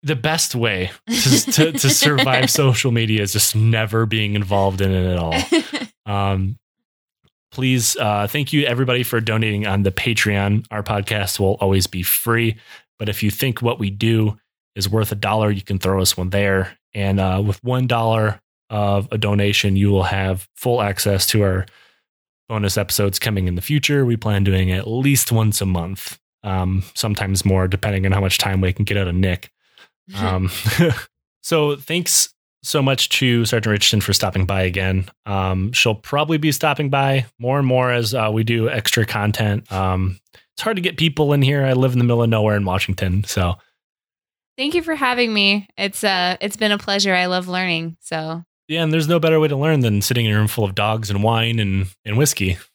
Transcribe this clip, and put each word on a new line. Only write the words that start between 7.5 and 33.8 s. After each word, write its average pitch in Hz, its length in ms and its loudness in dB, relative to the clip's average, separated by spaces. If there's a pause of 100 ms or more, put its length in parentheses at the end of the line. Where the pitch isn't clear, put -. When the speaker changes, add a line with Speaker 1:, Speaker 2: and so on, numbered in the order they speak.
Speaker 1:
please, 127 460 0
uh, 104 300 0
thank 147 260 -4
you 147 120 2
everybody 123 380 0
for 117 180 -2
donating 110 440 -2
on 101 180 0
the 95 80 2
Patreon. 104 800 0
Our 107 140 -8
podcast 101 560 -4
will 98 220 2
always 95 260 2
be 90 160 -6
free, 113 540 0 (420)
but 107 100 -4
if 104 140 -4
you 104 80 2
think 127 300 -4
what 117 180 0
we 101 100 -2
do 110 480 0 (380)
is 98 140 -2
worth 107 220 0
a 107 40 -6
dollar, 104 340 0
you 98 120 -2
can 98 180 -4
throw 95 220 0
us - 160 0
one 90 140 -4
there. 98 460 0 (180)
And, 98 240 0
uh, 95 260 0
with 101 180 -4
one 127 240 -2
dollar 113 520 0 (300)
of 101 420 0
a 110 60 -4
donation, 101 580 2
you 101 160 2
will 95 120 2
have 95 520 -2
full 120 260 -2
access 101 460 0
to 107 160 2
our 95 220 0 (840)
bonus 104 280 -2
episodes 101 420 0
coming 98 280 -2
in 90 80 -2
the 87 60 -4
future. 143 440 0
We 117 120 2
plan 104 260 0
doing 92 280 2
at 95 160 -2
least 131 440 0
once 110 300 2
a 101 40 -2
month, 92 540 -6 (240)
um, 95 400 0 (100)
sometimes 98 520 -2
more, 95 220 2
depending 95 380 -2
on 98 60 2
how 98 100 2
much 95 160 0
time 95 240 0
we 92 120 2
can 104 120 -2
get 101 120 -2
out 95 100 0
of 87 80 -4
Nick. 92 400 0
Speaker 2:
<laughs> - 40 -20 (580)
Speaker 1:
Um, 92 340 -2 (460)
<laughs> - 440 -20
so 147 360 0
thanks - 560 -2 (280)
so - 200 0
much 135 280 2
to 120 360 2
Sergeant 110 260 0
Richardson 104 300 2